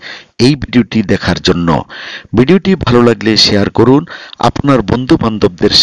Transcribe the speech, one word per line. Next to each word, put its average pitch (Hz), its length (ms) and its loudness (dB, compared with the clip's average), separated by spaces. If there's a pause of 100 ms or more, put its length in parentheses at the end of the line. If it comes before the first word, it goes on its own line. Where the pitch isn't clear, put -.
(400)
এই 131 160 4
ভিডিওটি 120 480 -2
দেখার 92 440 -2
জন্য। 87 220 0 (640)
ভিডিওটি 151 420 2
ভালো 120 260 0
লাগলে 110 360 2
শেয়ার 101 320 0
করুন 127 320 2 (380)
আপনার 131 440 0
বন্ধু 123 340 0
বান্ধবদের 101 640 -2